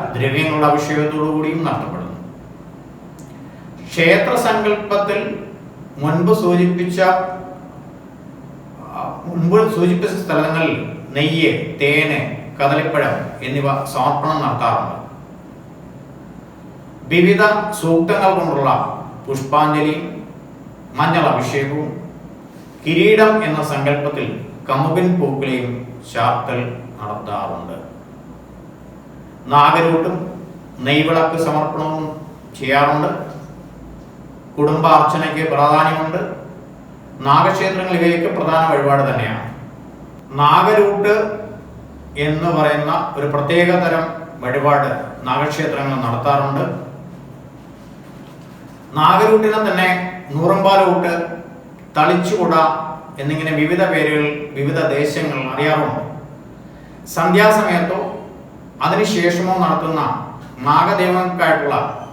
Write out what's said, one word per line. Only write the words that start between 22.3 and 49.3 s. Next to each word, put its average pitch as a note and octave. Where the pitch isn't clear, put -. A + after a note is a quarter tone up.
കിരീടം G#3+
എന്ന D3
സങ്കല്പത്തിൽ C#3+
കമുകിൻ D#3+
പൂക്കുലയും C3
ചാർത്തൽ A#2+
നടത്താറുണ്ട്. G2+
നാഗരൂട്ടും E3
നെയ്വിളക്ക് D#3+
സമർപ്പണവും D#3
ചെയ്യാറുണ്ട്. C#3+
കുടുംബാർച്ചനയ്ക്ക് D#3
പ്രാധാന്യമുണ്ട്. D#3
നാഗക്ഷേത്രങ്ങൾ F#3
ഇവയൊക്കെ E3+
പ്രധാന D#3+
വഴിപാട് C#3
തന്നെയാണ്. A2+
നാഗരൂട്ട് G3+
എന്ന് D#3
പറയുന്ന D3+
ഒരു C#3+
പ്രത്യേക E3+
തരം E3
വഴിപാട് C#3
നാഗക്ഷേത്രങ്ങൾ C#3
നടത്താറുണ്ട്. C#3
നാഗരൂട്ടിനെ G#3+